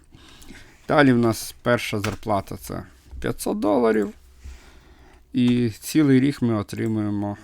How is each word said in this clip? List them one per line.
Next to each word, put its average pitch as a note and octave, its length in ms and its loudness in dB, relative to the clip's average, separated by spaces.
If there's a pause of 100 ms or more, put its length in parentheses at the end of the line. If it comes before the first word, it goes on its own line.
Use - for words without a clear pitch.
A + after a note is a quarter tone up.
(880)
Далі C#3 240 6
в A#2+ 60 4
нас A#2 440 0
перша A#2 380 -2
зарплата, G2+ 560 -4
це F2+ 280 -12 (360)
п'ятсот - 380 -4
доларів. A3 540 2 (1200)
І B2 380 2
цілий C#3 500 2
рік C3+ 220 -2
ми A#2 120 2
отримуємо G#2 880 -4